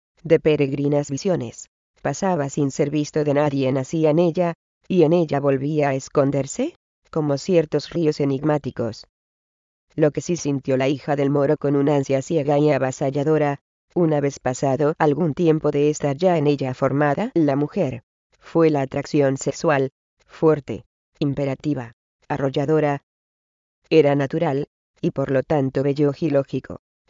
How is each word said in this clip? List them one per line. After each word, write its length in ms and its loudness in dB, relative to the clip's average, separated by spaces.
de 180 4
peregrinas 720 0
visiones, 580 -6
pasaba 460 -2
sin 220 -2
ser 200 -2
visto 340 -2
de 100 0
nadie, 380 0
nacía 380 0
en 80 2
ella, 360 0
y 160 6
en 80 4
ella 280 2
volvía 500 0
a 40 -2
esconderse, 800 -2
como 280 -2
ciertos 520 0
ríos 300 -2
enigmáticos. 880 -2
Lo 160 4
que 100 -6
sí 160 -4
sintió 400 -2
la 120 0
hija 260 -2
del 160 0
moro 260 2
con 200 0
una 180 2
ansia 260 0
ciega 380 0
y 140 4
avasalladora, 880 0
una 260 2
vez 200 -4
pasado 580 0
algún 360 2
tiempo 360 2
de 180 2
estar 280 -2
ya 200 2
en 120 2
ella 260 -2
formada 600 0
la 200 2
mujer, 480 -4
fue 300 2
la 120 0
atracción 540 0
sexual, 540 -2
fuerte, 580 -2
imperativa, 720 -4
arrolladora. 720 0
Era 280 4
natural, 500 -2
y 100 -2
por 200 -4
lo 120 0
tanto 400 0
bello 360 0
y 120 -2
lógico, 500 -4